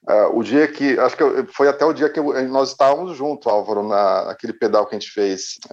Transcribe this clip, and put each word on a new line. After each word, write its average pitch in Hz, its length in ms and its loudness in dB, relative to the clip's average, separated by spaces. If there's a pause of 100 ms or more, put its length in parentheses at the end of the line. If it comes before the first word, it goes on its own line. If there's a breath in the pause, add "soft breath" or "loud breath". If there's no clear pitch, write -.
eh, 104 240 4
o 117 120 0
dia 139 240 2
que, 139 320 -2
acho 120 180 0
que 160 60 0
eu, 131 280 0
foi 139 160 2
até 139 160 0
o 156 100 2
dia 147 160 0
que 156 100 -4
eu, 135 280 -2
nós 135 220 0
estávamos 147 480 0
juntos, 139 340 -4
Álvaro, 104 360 0
na, 98 380 2
naquele 117 280 -10
pedal 104 320 0
que 113 100 -10
a 104 40 -8
gente - 120 -14
fez 98 440 -4 (180)